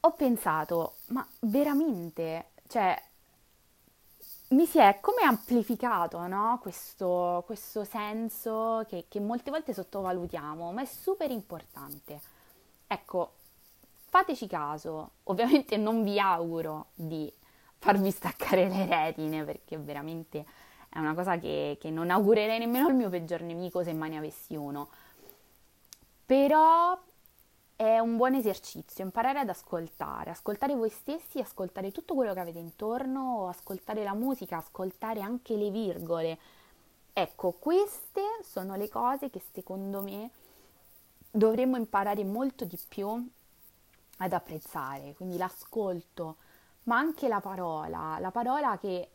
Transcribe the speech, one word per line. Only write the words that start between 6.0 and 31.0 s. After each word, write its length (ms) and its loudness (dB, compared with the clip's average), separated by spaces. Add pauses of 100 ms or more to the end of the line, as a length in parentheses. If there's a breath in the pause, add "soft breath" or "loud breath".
no? 340 0
Questo, 840 -2
questo 380 -8
senso 1040 -4
che, 200 -8
che 120 -6
molte 320 -4
volte 200 -4
sottovalutiamo, 1000 -6
ma 100 -6
è 40 -6
super 440 -4
importante. 920 -10 (680 loud breath)
Ecco, 460 -4 (800)
fateci 320 4
caso, 640 -6 (140)
ovviamente 520 4
non 280 2
vi 160 2
auguro 760 0
di 360 -6 (480 soft breath)
farvi 340 6
staccare 560 2
le 180 0
retine, 560 0
perché 340 -8
veramente 680 -10 (420 loud breath)
è 120 -6
una 140 0
cosa 220 0
che, 440 -4
che 100 -8
non 200 -2
augurerei 500 4
nemmeno 260 2
al 80 4
mio 140 4
peggior 340 -4
nemico, 400 -4
se 100 -4
mai 180 -4
ne 80 -8
avessi 360 -10
uno. 340 -8 (1400 loud breath)
Però 720 8 (800)
è 240 4
un 180 2
buon 180 4
esercizio, 680 -4
imparare 380 -2
ad 80 0
ascoltare, 840 -8
ascoltare 460 -2
voi 140 0
stessi, 500 -8